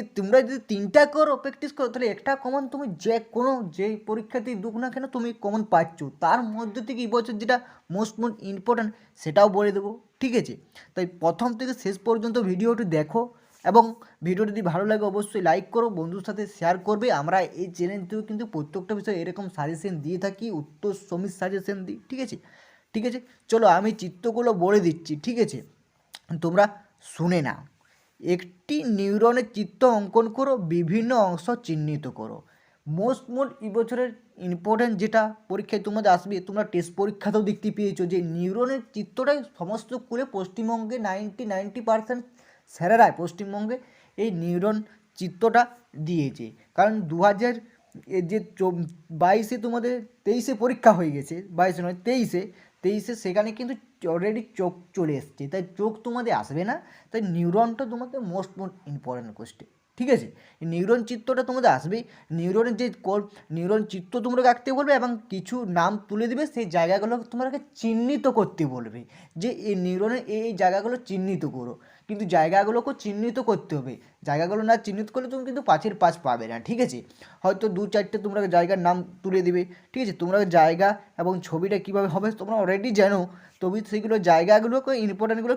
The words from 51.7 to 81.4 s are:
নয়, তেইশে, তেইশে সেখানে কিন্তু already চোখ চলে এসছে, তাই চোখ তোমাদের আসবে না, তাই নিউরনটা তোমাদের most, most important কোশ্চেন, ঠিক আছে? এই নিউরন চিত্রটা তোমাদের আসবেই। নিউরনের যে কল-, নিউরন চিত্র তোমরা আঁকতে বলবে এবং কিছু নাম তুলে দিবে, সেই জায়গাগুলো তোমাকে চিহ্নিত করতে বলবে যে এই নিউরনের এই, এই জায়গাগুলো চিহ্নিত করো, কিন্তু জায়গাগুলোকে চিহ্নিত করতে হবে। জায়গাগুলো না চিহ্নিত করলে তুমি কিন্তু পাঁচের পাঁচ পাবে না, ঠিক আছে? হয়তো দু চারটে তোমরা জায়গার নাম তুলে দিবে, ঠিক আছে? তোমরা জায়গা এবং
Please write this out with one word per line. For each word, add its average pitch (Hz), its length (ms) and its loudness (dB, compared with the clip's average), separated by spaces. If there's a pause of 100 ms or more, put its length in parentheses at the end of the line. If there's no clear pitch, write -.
নয়, 180 240 -4
তেইশে, 233 360 0 (400)
তেইশে 208 320 -2 (100)
সেখানে 208 360 0
কিন্তু 254 140 -8 (400)
already 208 280 -2 (180)
চোখ 180 140 -2 (220)
চলে 160 260 0
এসছে, - 300 -14
তাই 190 120 -4 (140)
চোখ 214 140 -2 (140)
তোমাদের 240 360 -2
আসবে 151 280 -6
না, 269 60 -2 (360)
তাই 226 100 -4 (140)
নিউরনটা 220 480 0 (100)
তোমাদের 247 260 -10 (120)
most, 185 280 -8
most 190 160 -10 (180)
important 123 440 -10
কোশ্চেন, - 320 -20 (280)
ঠিক 247 180 -4
আছে? - 120 -4 (340)
এই 165 120 -8
নিউরন 196 360 2
চিত্রটা 247 400 -2
তোমাদের 254 280 4
আসবেই। 180 260 -4 (360)
নিউরনের 208 420 0
যে 247 60 0 (200)
কল-, 202 220 0 (260)
নিউরন 185 260 0 (120)
চিত্র 185 200 -10 (120)
তোমরা 247 160 0 (100)
আঁকতে 240 260 -2
বলবে 285 220 4
এবং 240 100 0 (200)
কিছু 190 260 -8 (240)
নাম 175 120 4 (180)
তুলে 214 220 -2
দিবে, 262 120 -2 (100)
সেই 233 120 -4 (100)
জায়গাগুলো 185 380 2 (180)
তোমাকে 254 280 -4 (220)
চিহ্নিত 233 460 0
করতে 208 380 0
বলবে 120 360 -8 (400)
যে 226 80 -2 (200)
এই 202 60 0 (100)
নিউরনের 208 360 -2 (140)
এই, 220 120 -2
এই 233 140 -4
জায়গাগুলো 196 340 2 (120)
চিহ্নিত 185 360 -4 (140)
করো, 123 160 -10 (340)
কিন্তু 208 160 -6 (120)
জায়গাগুলোকে 202 560 4 (120)
চিহ্নিত 220 340 -4 (120)
করতে 190 280 -2
হবে। 127 160 -8 (340)
জায়গাগুলো 170 420 0
না 226 60 8 (100)
চিহ্নিত 208 280 -6
করলে 254 200 -4
তুমি 262 160 -8
কিন্তু 262 200 -6
পাঁচের 190 320 2
পাঁচ 170 140 4 (100)
পাবে 120 260 -2
না, 117 40 -6 (120)
ঠিক 233 180 -4
আছে? 127 140 -8 (440)
হয়তো 196 220 0 (100)
দু 196 80 -2 (100)
চারটে 208 320 0
তোমরা 202 140 -2 (160)
জায়গার 175 320 4
নাম 180 100 4 (260)
তুলে 190 240 2
দিবে, 175 140 2 (300)
ঠিক 254 120 -4
আছে? 196 180 -4
তোমরা 180 160 2 (200)
জায়গা 170 320 6 (320)
এবং 180 120 0 (140)